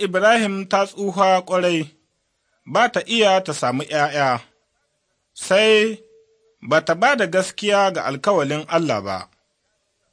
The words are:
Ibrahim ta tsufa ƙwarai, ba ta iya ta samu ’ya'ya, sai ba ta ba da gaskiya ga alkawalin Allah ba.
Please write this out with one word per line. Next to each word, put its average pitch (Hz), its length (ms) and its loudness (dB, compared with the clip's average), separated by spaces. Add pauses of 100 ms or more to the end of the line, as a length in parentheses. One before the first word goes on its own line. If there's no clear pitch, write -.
Ibrahim 196 680 0
ta 202 180 0
tsufa 190 600 2
ƙwarai, 175 420 0 (800)
ba 208 260 2
ta - 140 -2
iya 208 380 2
ta 170 100 -8
samu 131 280 -4
’ya'ya, 143 580 -2 (960)
sai 214 640 2 (640)
ba 147 220 2
ta 165 100 0
ba 247 220 2
da 214 100 0
gaskiya 196 680 0
ga 156 120 -6
alkawalin 147 640 -2
Allah 151 340 -2
ba. 95 260 -8 (840)